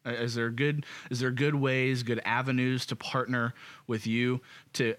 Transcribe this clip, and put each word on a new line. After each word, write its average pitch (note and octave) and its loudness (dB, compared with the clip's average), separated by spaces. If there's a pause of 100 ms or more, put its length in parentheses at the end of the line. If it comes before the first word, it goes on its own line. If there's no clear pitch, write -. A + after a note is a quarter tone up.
Uh, A#2+ -4
is A#2 -2
there A#2 0
good, C#3+ 0 (240)
is B2 -2
there B2+ 2
good C#3+ 2
ways, C3 2
good A2+ 0
avenues B2+ 2
to A#2 -4
partner A#2+ -2 (340)
with A2+ -2
you B2 2 (340)
to, A#2 2